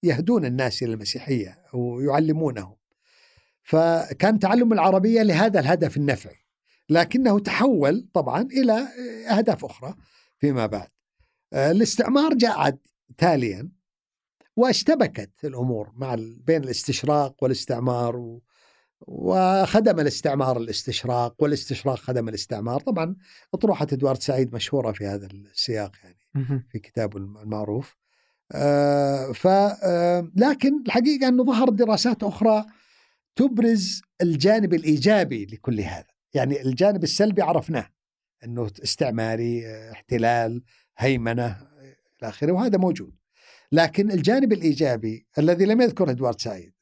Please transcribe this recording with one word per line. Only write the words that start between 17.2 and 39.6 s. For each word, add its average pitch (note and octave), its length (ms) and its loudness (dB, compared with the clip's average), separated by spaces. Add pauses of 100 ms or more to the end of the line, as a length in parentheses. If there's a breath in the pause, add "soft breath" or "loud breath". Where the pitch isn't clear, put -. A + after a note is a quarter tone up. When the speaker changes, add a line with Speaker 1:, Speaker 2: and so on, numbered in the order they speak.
Speaker 1:
والاستعمار B2 760 -2
و-، A#2+ 240 -14 (600)
وخدم F#3 1000 2
الاستعمار C#3 580 0
الاستشراق، A#2+ 840 -4
والاستشراق C#3 540 -2
خدم A#2+ 320 -4
الاستعمار. A2 500 -6
طبعًا F3+ 360 -4 (380 soft breath)
أطروحة F#3 400 0
إدوارد C3 280 0
سعيد B2+ 320 -2
مشهورة A2+ 380 -4
في G2+ 140 -8
هذا G2+ 220 -8
السياق G2+ 640 -8 (120)
يعني، - 160 -20 (140)
Speaker 2:
مهم. C3+ 360 -4
Speaker 1:
في A2+ 100 -10
كتابه G#2 380 -6
الم-، G2 200 -14
المعروف. G#2+ 600 -8 (540)
آه، C#3+ 800 0
ف-، - 160 -2
آه، F3+ 880 2
لكن C4+ 500 2
الحقيقة B3+ 420 0
أنه B3+ 160 4
ظهرت B3 300 2
دراسات A3 500 0
أخرى G#3+ 420 0 (680 soft breath)
تبرز A3+ 680 2 (200)
الجانب F3 520 2
الإيجابي D3+ 720 2
لكل G#2+ 360 -6
هذا. F#2 260 -8 (260)
يعني C#3 280 -2
الجانب E3 420 0
السلبي G3+ 380 0
عرفناه، D#3+ 480 -2 (540)
أنه A#2 280 -8 (120)
استعماري، A#2 840 -4